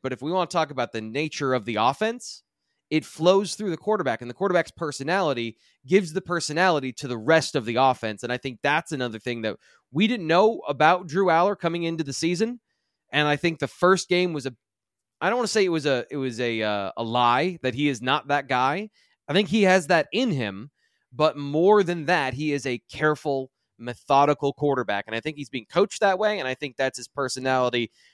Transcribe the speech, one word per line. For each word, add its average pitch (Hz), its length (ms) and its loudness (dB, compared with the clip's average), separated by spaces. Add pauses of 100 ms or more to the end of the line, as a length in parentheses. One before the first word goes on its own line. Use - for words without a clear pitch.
But 127 100 -4
if 120 80 -10
we 151 100 -4
wanna 180 140 0
talk 160 240 -2
about 127 220 -4
the 110 100 -6
nature 135 540 -4
of 107 100 -4
the 110 120 -4
offense, 214 640 -2 (480)
it 151 120 0
flows 185 520 2
through 208 160 -4
the 160 60 -4
quarterback, 170 440 -2
and 123 80 -10
the 123 60 -12
quarterback's 180 340 0
personality 143 880 -4 (280)
gives 170 280 2
the 185 80 -4
personality 160 720 0
to 143 140 -12
the 123 100 -4
rest 147 380 2
of 117 100 0
the 117 120 -2
offense. 120 440 2
And 120 100 -6
I 127 60 -2
think 127 240 -10
that's 151 300 0
another 123 260 -4
thing 117 240 -6
that 107 160 -4 (340)
we 139 140 2
didn't 208 220 -2
know 190 400 4
about 160 400 2
Drew 180 240 2
Aller 175 240 4
coming 170 260 -4
into 165 220 -4
the 135 100 -6
season. 190 460 -2 (520)
And 147 160 2
I 147 80 2
think 165 220 -2
the 139 100 -4
first 180 420 2
game 180 220 2
was 143 140 -6
a, 127 80 -6 (680)
I 180 80 2
don't 240 80 0
wanna 240 100 0
say 208 180 2
it 180 40 0
was 156 180 0
a, 127 240 2
it 147 60 -6
was 127 220 -4
a, 117 220 -2
uh, 104 340 -2
a 117 80 -4
lie 123 600 2
that 127 100 0
he 147 160 0
is 120 100 -4
not 135 280 -2
that 139 200 -2
guy. 135 440 0 (360)
I 147 60 -4
think 190 160 2
he 208 140 4
has 185 240 4
that 165 240 2
in 240 180 0
him, 117 400 -4 (420)
but 151 240 0
more 160 460 4
than 170 240 -2
that, 139 300 0
he 147 180 -2
is 139 140 -4
a 123 140 -4 (100)
careful, 147 580 -2 (300)
methodical 139 720 2
quarterback. 123 540 -2
And 110 80 -6
I 113 40 -4
think 147 180 -8
he's 143 120 -12
being 117 160 -8
coached - 360 -2
that 190 180 2
way. 208 180 0
And 135 100 -4
I 131 60 -2
think 131 240 -10
that's 135 200 -2
his 120 100 -14
personality 127 800 0 (240)